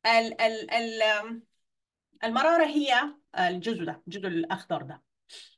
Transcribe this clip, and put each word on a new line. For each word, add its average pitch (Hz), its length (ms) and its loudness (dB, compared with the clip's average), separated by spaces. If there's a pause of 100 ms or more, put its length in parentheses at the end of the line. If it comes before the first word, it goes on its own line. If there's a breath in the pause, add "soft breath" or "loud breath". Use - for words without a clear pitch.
ال-، 226 340 2
ال-، 226 300 0
ال-، 226 320 -2
آم، 214 400 0 (800)
المرارة 302 420 4
هي 285 480 2 (240)
الجزء 180 460 -2
ده، - 240 -8
الجزء 190 180 -10
الأخضر 165 560 -4
ده. 135 200 -16 (560 loud breath)